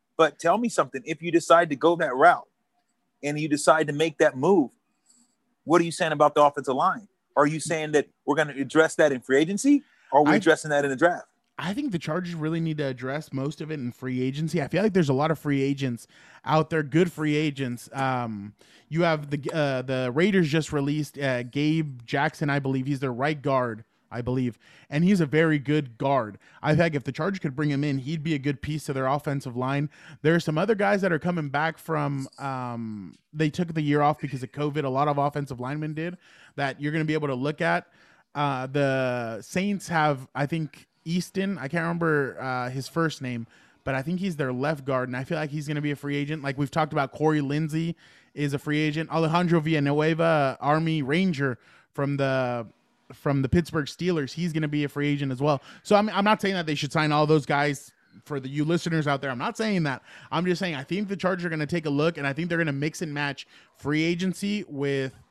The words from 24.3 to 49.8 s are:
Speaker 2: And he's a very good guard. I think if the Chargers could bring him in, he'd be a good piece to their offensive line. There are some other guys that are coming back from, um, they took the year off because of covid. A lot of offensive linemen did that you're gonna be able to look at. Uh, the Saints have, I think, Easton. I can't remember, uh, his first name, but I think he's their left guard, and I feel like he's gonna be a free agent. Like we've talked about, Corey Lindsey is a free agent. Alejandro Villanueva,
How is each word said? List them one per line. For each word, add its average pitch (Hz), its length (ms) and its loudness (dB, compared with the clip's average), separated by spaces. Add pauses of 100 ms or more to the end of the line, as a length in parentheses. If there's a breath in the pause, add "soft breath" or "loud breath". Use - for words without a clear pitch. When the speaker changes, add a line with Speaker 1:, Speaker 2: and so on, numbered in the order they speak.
Speaker 2:
And 147 140 2
he's 190 160 6
a 156 60 4
very 156 320 4
good 139 400 -2
guard. 127 400 0 (240 soft breath)
I 156 120 4
think 165 200 4
if 135 100 -2
the 139 80 -6
Chargers 190 260 -4
could 147 160 -6
bring 151 160 0
him 139 140 0
in, 139 140 0
he'd 147 260 -6
be 160 100 0
a 143 40 -2
good 139 240 -4
piece 151 240 -6
to 147 60 -4
their 131 140 -2
offensive 139 500 -2
line. 139 320 -2 (340 loud breath)
There 160 120 4
are 170 60 4
some 156 180 -2
other 202 160 2
guys 202 280 0
that 185 100 2
are 156 80 0
coming 170 280 -2
back 156 300 -2
from, 143 500 -4 (100)
um, 117 760 -8 (180)
they 156 180 0
took 165 220 -4
the 160 100 -2
year 147 180 2
off 147 180 4
because 131 240 -6
of 131 100 -12
covid. 147 320 -2
A 135 40 -2
lot 135 180 2
of 147 120 0
offensive 143 420 -2
linemen 151 340 -6
did 170 220 -8 (400 soft breath)
that 139 240 -4
you're 151 120 -2
gonna 160 120 0
be 156 100 0
able 147 140 -2
to 135 60 -2
look 139 260 -2
at. 170 260 0 (480 soft breath)
Uh, 139 320 -2
the 127 760 0
Saints 196 460 -4
have, 151 460 0
I 151 120 -2
think, 160 420 -6 (160)
Easton. 185 540 -4
I 127 80 -8
can't 165 160 -2
remember, 160 580 0
uh, 127 300 -4
his 131 160 -6
first 160 360 -2
name, 120 260 -6 (340 soft breath)
but 139 140 -2
I 135 60 -2
think 170 180 -4
he's 185 160 -4
their 135 160 -2
left 139 320 -2
guard, 127 240 -2
and 123 80 -6
I 131 80 -6
feel 160 120 -4
like 151 140 -4
he's 147 160 -6
gonna 147 160 -2
be 147 80 -2
a 143 60 -4
free 143 200 -6
agent. 143 280 -4
Like 139 140 -4
we've 143 120 -2
talked 156 220 0
about, 143 200 0
Corey 156 280 2
Lindsey 156 560 -2 (380 soft breath)
is 143 200 -2
a 139 40 -2
free 151 200 -2
agent. 156 320 -2
Alejandro 165 500 4
Villanueva, 156 1000 2